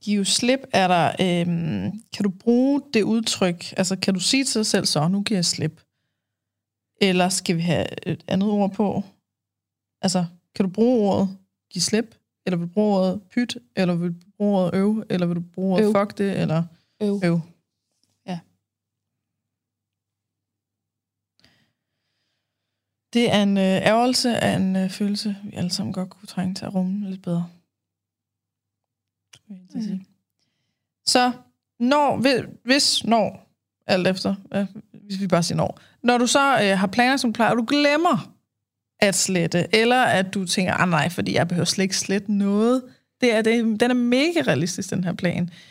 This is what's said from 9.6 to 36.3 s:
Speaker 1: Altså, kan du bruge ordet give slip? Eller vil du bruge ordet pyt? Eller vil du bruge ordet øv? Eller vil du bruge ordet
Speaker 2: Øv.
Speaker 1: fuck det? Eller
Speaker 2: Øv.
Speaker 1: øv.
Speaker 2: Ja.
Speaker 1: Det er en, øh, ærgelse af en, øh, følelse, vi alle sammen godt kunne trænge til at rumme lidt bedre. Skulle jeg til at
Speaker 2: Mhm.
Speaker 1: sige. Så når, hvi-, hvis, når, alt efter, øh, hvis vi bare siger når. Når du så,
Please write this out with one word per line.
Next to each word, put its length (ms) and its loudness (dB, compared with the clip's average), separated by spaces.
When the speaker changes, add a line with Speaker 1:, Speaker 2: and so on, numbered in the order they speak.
Speaker 1:
Altså, 240 0
kan 100 -2
du 60 -4
bruge 400 2
ordet 280 0
give 120 -6
slip? 340 -2
Eller 100 -2
vil 120 -4
du 40 -18
bruge 280 2
ordet 220 0
pyt? 360 -4
Eller 180 2
vil 160 -2
du 40 -6
bruge 240 2
ordet 180 0
øv? 320 0
Eller 160 0
vil 100 -2
du 40 -4
bruge 180 -2
ordet 140 4
Speaker 2:
Øv. 80 2
Speaker 1:
fuck 240 -2
det? 220 -2
Eller 220 0
Speaker 2:
Øv. 220 -2
Speaker 1:
øv. 160 2
Speaker 2:
Ja. 120 -8
Speaker 1:
Det 200 2
er 100 4
en, 140 2
øh, 80 2
ærgelse 760 2
af 160 2
en, 200 0
øh, 140 -2
følelse, 540 -4
vi 120 -14
alle 140 -4
sammen 220 -6
godt 180 -8
kunne 160 -20
trænge 280 -6
til 100 -10
at 100 -8
rumme 360 -4
lidt 120 -12
bedre. 240 -4
Skulle 260 -20
jeg 100 -20
til 80 -10
at 60 -6
Speaker 2:
Mhm. 60 -6
Speaker 1:
sige. 160 -8
Så 260 2
når, 360 2
hvi-, 480 0
hvis, 400 2
når, 360 0
alt 200 2
efter, 280 -2
øh, 120 -2
hvis 280 -10
vi 60 -2
bare 160 2
siger 140 0
når. 220 -2
Når 160 4
du 80 2
så, 360 4